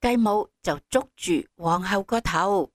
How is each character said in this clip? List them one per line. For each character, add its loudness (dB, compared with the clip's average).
繼 2
母 0
就 -2
捉 0
住 0
皇 0
后 -2
個 -2
頭 0